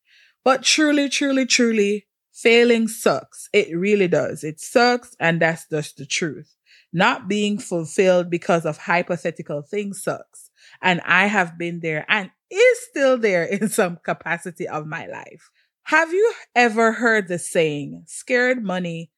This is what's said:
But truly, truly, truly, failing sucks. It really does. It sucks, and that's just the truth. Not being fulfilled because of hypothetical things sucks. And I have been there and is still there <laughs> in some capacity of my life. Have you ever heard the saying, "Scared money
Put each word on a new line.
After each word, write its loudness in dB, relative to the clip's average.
But 2
truly, 2
truly, 0
truly, 2
failing 4
sucks. -4
It 2
really 2
does. -2
It -10
sucks, 0
and 0
that's -2
just -6
the -12
truth. -8
Not 0
being -2
fulfilled 0
because 0
of -4
hypothetical -4
things -8
sucks. -8
And 0
I 4
have -2
been -8
there -6
and -2
is 2
still 2
there 0
<laughs> -4
in -2
some -2
capacity -8
of -8
my -10
life. -18
Have 2
you 2
ever 4
heard 0
the -4
saying, -4
"Scared -2
money -6